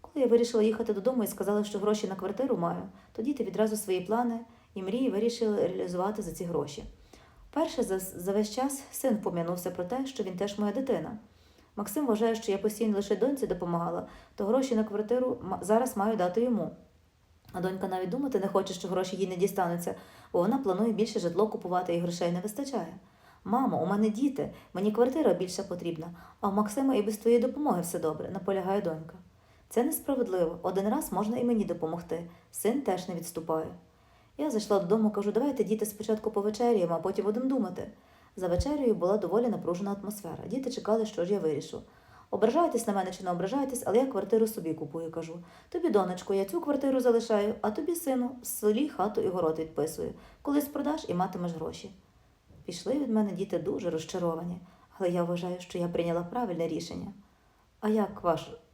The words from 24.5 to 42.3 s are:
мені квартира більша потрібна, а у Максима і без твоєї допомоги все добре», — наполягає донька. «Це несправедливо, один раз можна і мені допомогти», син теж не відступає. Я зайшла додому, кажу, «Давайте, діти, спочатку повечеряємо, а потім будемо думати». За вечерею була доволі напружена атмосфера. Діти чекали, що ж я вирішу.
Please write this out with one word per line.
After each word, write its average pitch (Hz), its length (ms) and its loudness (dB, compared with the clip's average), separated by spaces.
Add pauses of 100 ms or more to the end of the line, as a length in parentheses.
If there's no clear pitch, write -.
мені 202 200 2
квартира 247 420 4
більша 185 280 -4
потрібна, 170 480 -6 (300)
а 208 80 2
у 196 40 2
Максима 214 420 2
і 208 80 4
без 214 140 0
твоєї 233 260 6
допомоги 262 380 2
все 170 180 -4
добре», — 160 340 -2
наполягає 190 500 0
донька. 160 320 -4 (540)
«Це 233 160 2
несправедливо, 190 800 0
один 190 260 0
раз 208 240 0
можна 214 240 0
і 247 80 0
мені 233 200 2
допомогти», 170 680 -4 (200)
син 247 320 0
теж 185 260 -2
не 185 60 -6
відступає. 160 520 -4 (720)
Я 294 120 0
зайшла 208 300 2
додому, 208 300 4
кажу, 208 220 -2
«Давайте, 262 320 2
діти, 208 220 0
спочатку 214 440 -2
повечеряємо, 208 640 2
а 165 40 0
потім 190 260 0
будемо 220 220 0
думати». 214 440 -2 (460)
За 185 120 -2
вечерею 254 460 2
була 180 240 2
доволі 202 300 2
напружена 185 540 -2
атмосфера. 190 440 -10
Діти 254 240 -4
чекали, 220 360 2
що 175 180 -2
ж 185 80 0
я 202 60 2
вирішу. 156 440 -4 (480)